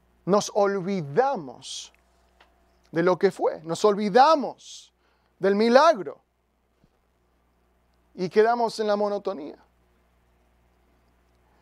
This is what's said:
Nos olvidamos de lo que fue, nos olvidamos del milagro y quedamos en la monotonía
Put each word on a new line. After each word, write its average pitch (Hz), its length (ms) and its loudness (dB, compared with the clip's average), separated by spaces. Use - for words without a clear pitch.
Nos 196 280 0
olvidamos 196 1400 -4
de 165 120 -2
lo 180 140 2
que 190 140 2
fue, 262 320 -6
nos 165 220 -4
olvidamos 214 1040 0
del 196 160 2
milagro 233 680 4
y 180 120 -6
quedamos 226 540 0
en 214 60 -2
la 208 100 0
monotonía 202 600 -6